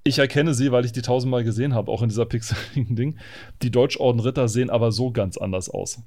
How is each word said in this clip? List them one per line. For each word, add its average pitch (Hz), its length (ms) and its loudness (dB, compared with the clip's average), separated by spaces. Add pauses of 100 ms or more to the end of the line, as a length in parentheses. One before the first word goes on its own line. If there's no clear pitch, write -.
ich 143 160 2
erkenne 143 340 2
sie, 127 200 2
weil 123 120 6
ich 123 60 -2
die 120 120 -6
tausendmal 123 420 0
gesehen 117 300 0
habe, 110 180 0
auch 110 100 -2
in 117 60 2
dieser 110 180 0
pixeligen 117 680 -4
Ding. 139 220 -2 (440)
Die 123 80 0
Deutschordenritter 123 800 2
sehen 120 200 0
aber 117 220 2
so 120 220 -2
ganz 101 260 -2
anders 92 320 -4
aus. - 360 -8